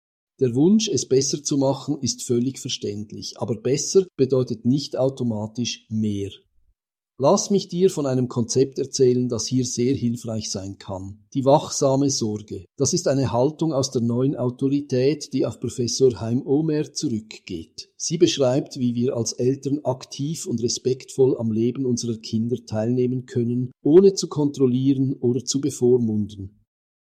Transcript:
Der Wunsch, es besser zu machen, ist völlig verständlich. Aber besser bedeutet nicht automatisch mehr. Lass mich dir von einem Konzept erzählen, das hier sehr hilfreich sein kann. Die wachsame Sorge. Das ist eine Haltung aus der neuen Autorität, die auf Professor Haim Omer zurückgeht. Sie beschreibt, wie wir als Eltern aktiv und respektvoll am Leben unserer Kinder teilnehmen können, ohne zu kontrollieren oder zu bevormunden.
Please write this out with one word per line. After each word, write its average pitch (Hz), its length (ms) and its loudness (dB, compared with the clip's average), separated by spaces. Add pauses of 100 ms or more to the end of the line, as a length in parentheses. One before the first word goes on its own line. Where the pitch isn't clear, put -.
(400)
Der 120 140 2
Wunsch, 196 340 6
es 127 200 -2
besser 185 340 2
zu 147 160 0
machen, 135 420 0
ist - 220 -4
völlig 123 380 -2
verständlich. 104 760 -8
Aber 107 180 -4
besser 147 500 2 (100)
bedeutet 127 480 0
nicht 135 320 0
automatisch 120 920 -4
mehr. 104 400 -2 (880)
Lass 175 300 2
mich 196 160 2
dir 180 240 4
von 151 160 -2
einem 127 220 2
Konzept 131 500 0
erzählen, 123 500 2
das 117 200 -4
hier 127 160 2
sehr 123 320 0
hilfreich 117 560 -4
sein 98 260 -8
kann. 98 460 -12 (100)
Die 131 100 -2
wachsame 139 640 2
Sorge. 104 560 -6 (100)
Das 135 160 0
ist 175 160 -2
eine 135 240 0
Haltung 151 400 0
aus 135 180 -2
der 117 120 -2
neuen 123 340 0
Autorität, 135 960 -2
die 131 120 0
auf 117 140 -6
Professor 120 640 0
Haim 117 260 -2
Omer 151 460 0
zurückgeht. - 1040 -8
Sie - 220 -6
beschreibt, 139 600 2
wie 123 160 0
wir 120 220 0
als 113 160 -2
Eltern 135 500 -2
aktiv 139 640 -6
und 117 160 -4
respektvoll 131 720 0
am 113 140 -2
Leben 120 340 0
unserer 120 340 -2
Kinder 113 460 -4
teilnehmen 123 640 -2
können, 123 460 -2 (100)
ohne 190 320 6
zu 175 140 -6
kontrollieren 135 840 0
oder 120 300 0
zu - 160 -2
bevormunden. 110 960 0 (560)